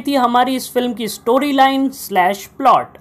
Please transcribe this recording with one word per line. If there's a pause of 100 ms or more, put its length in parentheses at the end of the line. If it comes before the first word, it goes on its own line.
थी
हमारी
इस
फिल्म
की
स्टोरी
लाइन
स्लैश (120)
प्लॉट।